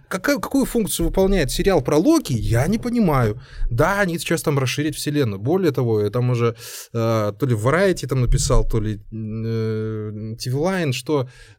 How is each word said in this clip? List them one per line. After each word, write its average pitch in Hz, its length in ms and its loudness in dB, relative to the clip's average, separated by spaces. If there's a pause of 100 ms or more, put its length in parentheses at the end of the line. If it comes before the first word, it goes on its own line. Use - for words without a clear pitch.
какая, 247 300 -2
какую 262 260 -2
функцию 202 420 -2
выполняет 190 460 2
сериал 180 300 2
про 147 160 2
Локи, 294 340 2
я 113 340 2
не 214 120 0
понимаю. 151 640 2 (300)
Да, 170 300 2
они 175 180 0
сейчас 165 240 -2
там 147 160 0
расширят 143 380 -2
вселенную. 135 440 -2
Более 165 300 2
того, 117 320 2
я 104 80 0
там 123 200 0
уже, 117 260 0 (360)
э, 113 460 0
то 143 80 -2
ли 123 80 2
в 104 140 0
Variety 175 380 2
там 127 160 0
написал, 120 440 4
то 113 140 0
ли, 107 140 -2 (180)
э, 110 1300 -6
Ти 131 120 -6
Ви 127 60 -2
Лайн, 170 380 0
что, 135 340 -2 (300)